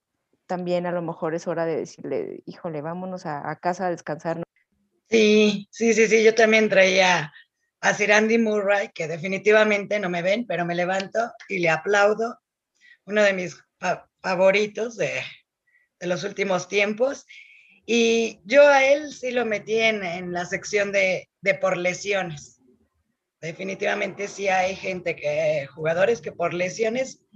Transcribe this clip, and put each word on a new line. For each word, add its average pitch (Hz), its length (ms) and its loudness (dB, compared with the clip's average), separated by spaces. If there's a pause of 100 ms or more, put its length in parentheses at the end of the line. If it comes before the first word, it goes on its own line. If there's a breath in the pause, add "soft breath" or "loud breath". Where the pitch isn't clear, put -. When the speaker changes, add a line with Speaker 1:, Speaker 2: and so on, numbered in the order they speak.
(480)
Speaker 1:
también 180 400 -4
a 175 40 -4
lo 175 120 -4
mejor 165 320 -6
es 165 100 -8
hora 165 200 -4
de 165 100 -2
decirle, - 720 -8
híjole, 165 340 -10
vámonos 180 460 -10
a, 147 240 -8
a 156 80 -12
casa 180 260 -4
a 180 60 -2
descansar, 165 460 -6
¿no? 170 60 -8 (680)
Speaker 2:
Sí, 214 600 4
sí, 226 240 0
sí, 214 140 4
sí, 220 160 4
yo 220 100 6
también 220 340 4
traía 185 640 4 (480 loud breath)
a 196 140 0
Sir 208 180 0
Andy 220 260 4
Murray, 208 580 0
que 165 120 -6
definitivamente 196 920 2
no 185 100 -4
me 175 140 -4
ven, 214 240 0
pero 175 180 -2
me 170 80 -4
levanto 185 460 -2 (280)
y 196 120 -6
le 170 100 0
aplaudo. 208 680 0 (680 soft breath)
Uno 208 160 0
de 202 120 4
mis 180 220 -8 (240)
fa-, 180 300 -4 (120)
favoritos 208 760 0
de, 143 140 -2 (880)
de 180 80 -8
los 175 160 -4
últimos 196 440 -2
tiempos. 214 580 -2 (600 loud breath)
Y 226 600 0
yo 277 220 8
a 269 180 6
él 285 260 2
sí 254 200 -8
lo 240 140 -2
metí 214 320 -4
en, 220 260 0
en 175 300 -8
la 175 120 -4
sección 202 460 -4
de, 190 380 0 (120)
de 190 120 0
por 190 240 -2
lesiones. 180 840 -6 (800)
Definitivamente 190 880 -6
sí 196 200 -8
hay 185 280 0
gente 180 400 -6
que, 147 520 -2
jugadores 170 540 -2
que 196 100 -12
por 170 220 -4
lesiones 220 680 -4 (140)